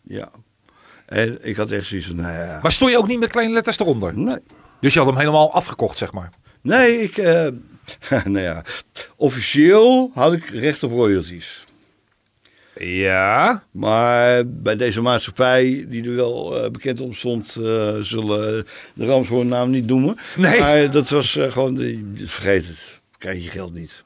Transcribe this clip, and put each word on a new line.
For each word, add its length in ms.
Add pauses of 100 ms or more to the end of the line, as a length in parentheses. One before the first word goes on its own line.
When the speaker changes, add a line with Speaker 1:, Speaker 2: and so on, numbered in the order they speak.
Speaker 1:
Ja. 280 (760)
En 320 (100)
ik 80
had 160
echt 160
zoiets 200
van, 80
nou 180
ja. 280
Speaker 2:
Maar 100
stond 200
je 60
ook 100
niet 120
met 120
kleine 220
letters 260
eronder? 380
Speaker 1:
Nee. 200 (420)
Speaker 2:
Dus 140
je 60
had 80
hem 100
helemaal 360
afgekocht, 440
zeg 160
maar? 160 (320)
Speaker 1:
Nee, 400
ik, 160
eh, 300 (640)
<laughs> 160
nou 140
ja. 240 (520)
Officieel 1000
had 200
ik 160
recht 340
op 80
royalties. 760 (1080)
Speaker 2:
Ja. 960
Speaker 1:
Maar 760
bij 280
deze 260
maatschappij, 880
die 140
er 120
wel, 480
eh, 80
bekend 300
om 120
stond, 420
eh, 440
zullen 680 (280)
de 120
Ramshoorn 420
naam 220
niet 180
noemen. 300 (180)
Speaker 2:
Nee. 240
Speaker 1:
Maar 320
dat 180
was, 260
eh, 160
gewoon, 240
de, 280 (220)
vergeet 420
het, 120 (380)
krijg 260
je 60
geld 240
niet. 320